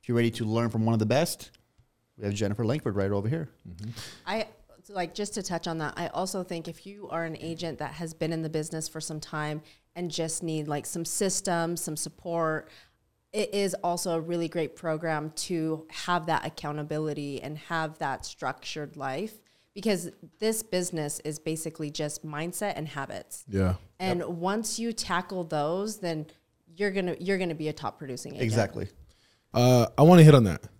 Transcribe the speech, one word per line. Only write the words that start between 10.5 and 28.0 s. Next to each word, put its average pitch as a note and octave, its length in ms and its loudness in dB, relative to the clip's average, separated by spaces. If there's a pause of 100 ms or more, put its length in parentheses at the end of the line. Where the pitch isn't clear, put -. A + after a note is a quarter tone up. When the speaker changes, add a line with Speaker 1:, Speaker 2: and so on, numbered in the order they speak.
Speaker 3:
like, D3 160 -2
some E3 220 -6
systems, F3 760 -2
some D#3 160 -6
support, D#3+ 720 -2 (640)
it G#3 220 -2
is G3 200 0 (100)
also F3 320 -2
a E3 40 0
really E3 280 -2
great D#3+ 260 -2
program D#3 640 -4
to D#3+ 520 -2
have F3 380 -2
that D#3+ 180 0
accountability D3 960 -6
and D3+ 180 -10
have D#3+ 400 -4
that C#3 280 -4
structured - 680 -8
life, C#3 380 -6 (380)
because F#3+ 380 -2 (300)
this A3 240 0
business F3 560 -2
is D3+ 180 -6
basically D#3 540 -6
just D3+ 340 -6
mindset E3+ 480 -4
and D#3 140 -6
habits. - 600 -10
Speaker 2:
Yeah. F#2+ 260 2 (260)
Speaker 3:
And F#3 200 0
Speaker 1:
Yep. D3+ 100 -4
Speaker 3:
once G3 500 -2
you A#3 120 -2
tackle F#3 520 -4
those, E3+ 560 -2
then D#3+ 260 -4 (480)
you're G3 160 0
gonna, F3+ 300 -2
you're F#3 180 0
gonna F3 160 -2
be D#3 140 -4
a D3+ 40 -4
top - 260 -8
producing C3 340 -10